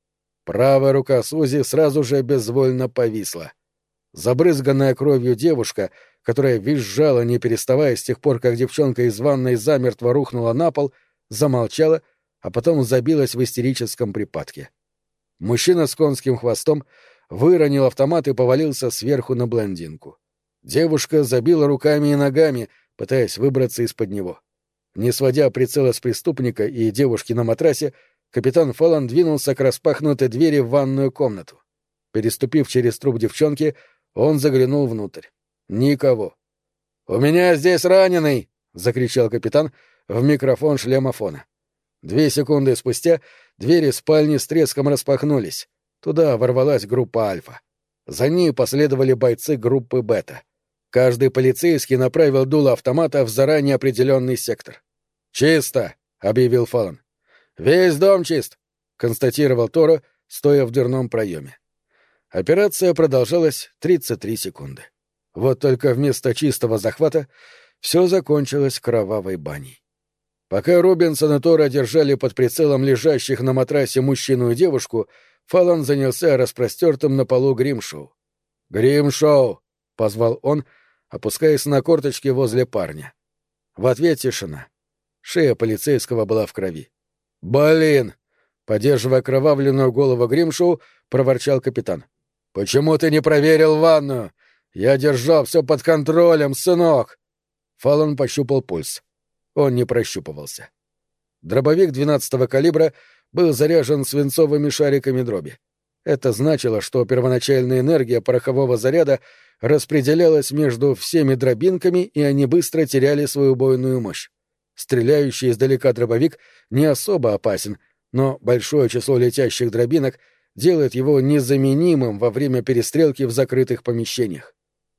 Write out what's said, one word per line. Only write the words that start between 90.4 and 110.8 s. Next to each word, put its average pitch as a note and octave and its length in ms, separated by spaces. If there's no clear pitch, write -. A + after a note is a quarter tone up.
проворчал C3 520
капитан. F#2+ 460
«Почему C#3 440
ты D#3+ 120
не D3+ 100
проверил D#3 580
ванную? C#3 520
Я A#2+ 240
держал C#3 480
всё D3+ 200
под C#3+ 180
контролем, D#3 720
сынок!» E3 640
Фаллон D3 380
пощупал C3+ 460
пульс. - 400
Он C#3 200
не B2 100
прощупывался. D#2 840
Дробовик D3 480
двенадцатого C3+ 560
калибра D#3 460
был E3 200
заряжен C#3+ 520
свинцовыми D3 640
шариками C3+ 540
дроби. F#2 360
Это C3+ 260
значило, B2 500
что B2 240
первоначальная B2+ 760
энергия B2+ 400
порохового B2+ 560
заряда C3+ 420
распределялась D3+ 920
между C3+ 420